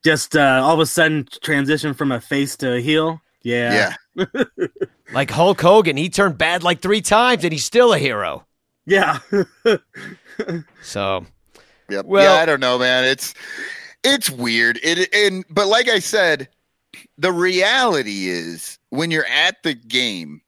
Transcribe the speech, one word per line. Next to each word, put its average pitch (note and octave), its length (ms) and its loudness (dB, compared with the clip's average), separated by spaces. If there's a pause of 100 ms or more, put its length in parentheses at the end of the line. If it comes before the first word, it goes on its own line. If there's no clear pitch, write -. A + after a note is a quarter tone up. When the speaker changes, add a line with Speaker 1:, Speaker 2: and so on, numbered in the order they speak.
Speaker 1:
just, D#3+ 300 0
uh, C3+ 280 4
all D#3 120 4
of D#3 40 0
a D#3+ 60 4
sudden D#3 420 0 (140)
transition D3 520 -2
from C#3 200 -2
a A#2+ 80 -6
face C#3 360 -4
to B2+ 180 -2
a B2 60 -2
heel. D#3 380 0 (240)
Yeah. A#2 500 0 (220)
Speaker 2:
Yeah. F#3+ 100 -2
Speaker 3:
<laughs> - 180 -4 (720)
Like C#3 160 -2
Hulk F3 320 0
Hogan, E3+ 360 6
he E3 120 -2
turned F#3+ 280 0
bad, E3 260 -2
like, F3 180 0
three G3+ 200 0
times A3+ 420 2
and E3+ 100 0
he's D3 120 -6
still A#3 280 4
a D3+ 60 2
hero. G#2 460 -4 (420)
Speaker 1:
Yeah. D#3+ 320 2 (120)
<laughs> G3+ 460 0 (1040)
Speaker 3:
So, G2 440 -6 (640)
Speaker 2:
Yep. G2 160 -6
Speaker 3:
well G3 300 6
Speaker 2:
Yeah, D#3+ 60 4
I E3 40 2
don't D3 140 0
know, B2+ 180 0
man. B2+ 280 2
It's, C3 280 -2 (680)
it's C4+ 260 0
weird. A#2 540 0
It, F3 300 -2
and, G3 360 0
but G3 180 0
like A#3 200 2
I A3 120 0
said, E3 500 -2 (680)
the F3+ 140 0
reality F3+ 960 0
is E2+ 520 -8 (100)
when D#3+ 220 -4
you're D#3 160 -2
at D#3 360 -2
the D#3+ 100 -2
game A2+ 760 -6